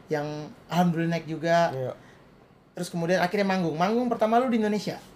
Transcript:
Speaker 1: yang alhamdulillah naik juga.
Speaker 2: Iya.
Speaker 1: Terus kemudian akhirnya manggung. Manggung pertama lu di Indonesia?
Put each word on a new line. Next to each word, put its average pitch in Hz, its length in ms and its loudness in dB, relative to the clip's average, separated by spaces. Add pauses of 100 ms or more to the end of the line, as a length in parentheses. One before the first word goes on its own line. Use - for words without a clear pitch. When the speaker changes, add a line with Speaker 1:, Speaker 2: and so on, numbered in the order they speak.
Speaker 1:
yang 147 200 -2 (400)
alhamdulillah 165 440 2
naik 165 140 -4
juga. 165 460 2
Speaker 2:
Iya. 131 220 -6 (800)
Speaker 1:
Terus 175 160 -8
kemudian 175 320 0
akhirnya 202 260 0
manggung. 185 300 0
Manggung 220 320 0
pertama 226 300 2
lu 254 100 2
di 240 80 2
Indonesia? 208 400 -2 (200)